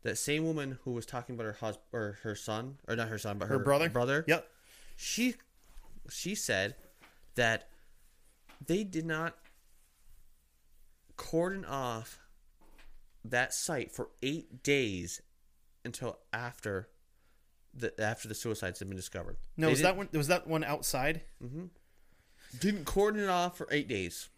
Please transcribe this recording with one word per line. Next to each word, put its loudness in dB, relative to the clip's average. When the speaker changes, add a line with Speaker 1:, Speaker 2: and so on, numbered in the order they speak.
Speaker 1:
That 0
same 2
woman 0
who -2
was -4
talking -6
about -6
her -4
hus-, -2
or -2
her -2
son, -4
or 0
not 0
her -4
son, -2
but -2
Speaker 2:
Her 4
Speaker 1:
her 2
Speaker 2:
brother? 6
Speaker 1:
brother. 2
Speaker 2:
Yep. 4
Speaker 1:
She, 0
she -4
said 0
that 2
they 2
did -4
not -2
cordon 0
off -4
that 2
site -2
for -6
eight -4
days 2
until -6
after -4
the, -4
after -2
the -6
suicides -4
had -6
been -6
discovered. -6
Speaker 2:
No, 4
Speaker 1:
They 8
Speaker 2:
was 6
that 8
Speaker 1:
didn't -4
Speaker 2:
one, -4
was 2
that 4
one 2
outside? 2
Speaker 1:
Mm-hmm. -8
Didn't 2
cordon 4
it 4
off 4
for -6
eight 2
days. -2